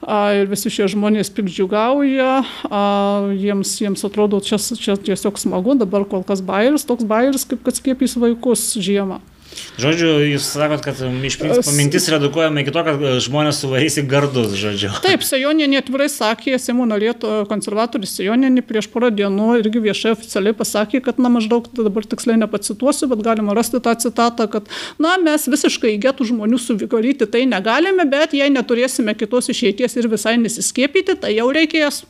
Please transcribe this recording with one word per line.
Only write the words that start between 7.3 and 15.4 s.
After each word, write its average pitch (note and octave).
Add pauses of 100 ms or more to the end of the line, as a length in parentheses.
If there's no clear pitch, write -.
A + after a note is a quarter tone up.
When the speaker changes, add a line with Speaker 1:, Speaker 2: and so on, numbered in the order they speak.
Speaker 1:
kaip -
kad B3
skiepys C4
vaikus A#3
žiemą. G3 (600)
Speaker 2:
Žodžiu, E3 (260)
jūs C#3
sakot, D3
kad, C3+
m, B2+
iš C3+
principo D#3
Speaker 1:
S- D3
Speaker 2:
mintis D3
redukuojama D3+
iki C#3
to, E3+
kad, D#3+
e, C#3
žmonės C#3+
suvarys C3+
į D3
gardus, C3
žodžiu. G#2 (100)
Speaker 1:
Taip, F#4
Sejonienė C#4